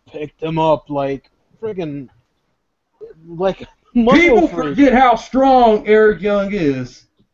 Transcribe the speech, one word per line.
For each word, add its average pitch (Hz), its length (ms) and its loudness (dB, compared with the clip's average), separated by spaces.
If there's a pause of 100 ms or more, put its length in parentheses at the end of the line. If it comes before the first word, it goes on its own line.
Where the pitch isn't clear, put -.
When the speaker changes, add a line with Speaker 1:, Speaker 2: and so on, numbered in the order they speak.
Speaker 1:
picked - 380 -16
him 160 160 -6
up 156 300 -2
like 139 400 -6 (320)
friggin', 160 480 -10 (1160)
like, 175 380 -6 (140)
<laughs> - 160 -16
muscle 240 240 4
Speaker 2:
People 330 300 2
Speaker 1:
freak. 165 260 -6
Speaker 2:
forget 254 180 4
how 247 220 4
strong 240 720 2
Eric 214 340 2
Young 202 320 -4
is. 139 520 -4 (280)